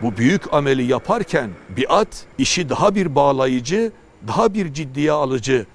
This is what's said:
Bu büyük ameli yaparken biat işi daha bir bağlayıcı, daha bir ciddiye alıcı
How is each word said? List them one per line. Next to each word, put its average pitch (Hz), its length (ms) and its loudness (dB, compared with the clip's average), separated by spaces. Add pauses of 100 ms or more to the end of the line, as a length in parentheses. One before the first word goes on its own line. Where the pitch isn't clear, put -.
Bu 113 140 -2
büyük 139 380 2
ameli 139 280 2
yaparken 131 680 -2 (260)
biat 180 480 0 (140)
işi 143 300 -2
daha 147 260 2
bir 180 200 0
bağlayıcı, 139 760 2 (360)
daha 196 260 2
bir 180 200 -4
ciddiye 143 380 -2
alıcı 131 640 0